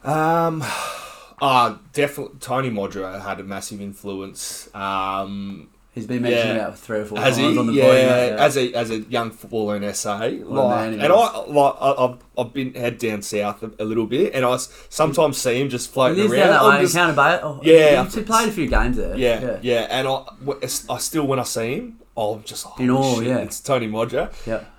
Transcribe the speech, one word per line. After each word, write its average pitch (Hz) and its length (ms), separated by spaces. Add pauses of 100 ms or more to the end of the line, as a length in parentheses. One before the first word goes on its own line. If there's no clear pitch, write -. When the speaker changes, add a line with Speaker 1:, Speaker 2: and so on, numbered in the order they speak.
Speaker 1:
Um, 160 580 (760)
ah, 123 380 (140)
definitely 143 480
Tony 131 300
Modra 98 520
had 98 180
a - 40
massive 98 360
influence. 98 960
Um, 98 920 (240)
Speaker 2:
He's 110 140
been 123 160
mentioned 117 360
Speaker 1:
yeah. 107 80
Speaker 2:
about - 120
three 110 200
or 104 80
four 107 120
Speaker 1:
Has 131 200
Speaker 2:
times 139 160
Speaker 1:
he? - 40
Speaker 2:
on 120 100
the 117 40
Speaker 1:
Yeah. 135 120
Speaker 2:
pod, 131 120
yeah. 123 480
Speaker 1:
As 139 140
a, 123 160
as 117 160
a 110 100
young 113 300
footballer 107 460
in 101 80
S 101 200
A, 107 360
Speaker 2:
What 127 180
a 135 40
Speaker 1:
like, 123 140
Speaker 2:
man 110 160
he 107 80
Speaker 1:
and 151 120
Speaker 2:
was. 220 220
Speaker 1:
I, - 160
like, 143 300
I, 135 240
I've, 123 120 (300)
I've 113 60
been 131 220
head 120 240
down 107 240
south 101 400
a, 110 160
a 107 60
little 110 220
bit, 139 280
and 131 100
I 123 100
s-, - 360
sometimes 151 480
see 123 200
him 139 120
just 120 180
Speaker 2:
He - 60
Speaker 1:
floating 131 240
Speaker 2:
lives 208 160
Speaker 1:
around. - 60
Speaker 2:
down 185 100
that - 120
Speaker 1:
I'm - 80
Speaker 2:
way - 60
in - 60
Speaker 1:
just - 120
Speaker 2:
Counter 170 200
Bay. 143 280
Oh, 147 220
Speaker 1:
Yeah. 151 400
Speaker 2:
he, - 60
he 220 140
played 226 240
a - 40
few 147 160
games 117 300
there. 95 180
Speaker 1:
Yeah, 117 240
Speaker 2:
Yeah. 117 220
Speaker 1:
yeah. 117 280
And 131 160
I, 135 160 (220)
w-, 135 160
it's, - 300
I 123 80
still, 151 280
when 135 120
I 123 60
see 120 320
him, 233 220 (200)
I'm 107 260
just - 220
like, - 140
Speaker 2:
In 127 80
Speaker 1:
"Holy 127 100 (100)
Speaker 2:
awe, 120 100
Speaker 1:
shit, 113 100
Speaker 2:
yeah. 127 100
Speaker 1:
it's 107 220
Tony 123 280
Modra." 117 440 (140)
Speaker 2:
Yeah. 113 140 (180)